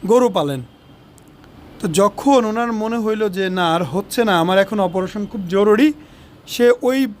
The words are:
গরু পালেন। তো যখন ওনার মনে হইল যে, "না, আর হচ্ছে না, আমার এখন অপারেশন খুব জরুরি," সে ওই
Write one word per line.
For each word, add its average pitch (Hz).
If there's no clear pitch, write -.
গরু 240
পালেন। 143
তো -
যখন 208
ওনার 233
মনে 220
হইল 214
যে, 190
"না, 180
আর 175
হচ্ছে 180
না, 196
আমার 180
এখন 196
অপারেশন 185
খুব 196
জরুরি," 208
সে 240
ওই 262